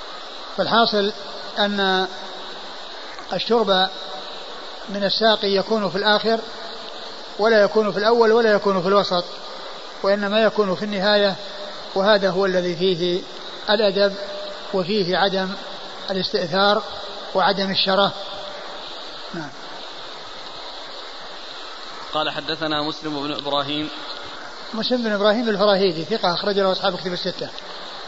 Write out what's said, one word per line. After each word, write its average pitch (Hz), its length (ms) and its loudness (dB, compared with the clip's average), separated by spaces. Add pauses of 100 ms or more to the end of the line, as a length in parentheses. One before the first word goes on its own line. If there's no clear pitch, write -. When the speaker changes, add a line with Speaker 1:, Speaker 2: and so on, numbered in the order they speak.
(560)
Speaker 1:
فالحاصل 208 560 4 (460)
أن 196 480 2 (1300)
الشرب 196 560 4 (1000)
من 202 160 -2
الساقي 208 440 4
يكون 196 420 2
في 151 60 -4
الآخر، 214 440 4 (1000)
ولا 214 240 8
يكون 208 300 4
في 165 60 -2
الأول، 220 340 6
ولا 226 200 8
يكون 196 300 4
في 175 60 2
الوسط، 185 360 4 (800)
وإنما 202 400 4
يكون 202 320 4
في 185 100 -2
النهاية، 202 520 4 (580)
وهذا 196 360 4
هو 190 160 2
الذي 180 300 2
فيه 180 460 0 (480)
الأدب 202 440 4 (600)
وفيه 185 420 2
عدم 190 320 2 (640)
الاستئثار 190 720 2 (520)
وعدم 190 360 4
الشره. 196 420 4 (1200)
نعم. 156 160 -6 (2750)
Speaker 2:
قال: 156 160 0
حدثنا 151 520 -4
مسلم 151 400 -4
بن 147 100 -4
إبراهيم. 143 560 -2 (840)
Speaker 1:
مسلم 233 280 0
بن 220 100 0
إبراهيم 214 360 4
الفراهيدي 190 560 4
ثقة، 180 300 0
أخرج 190 240 0
له 190 140 4
أصحاب 185 240 0
كتب 180 160 -6
الستة. 175 360 -6 (600)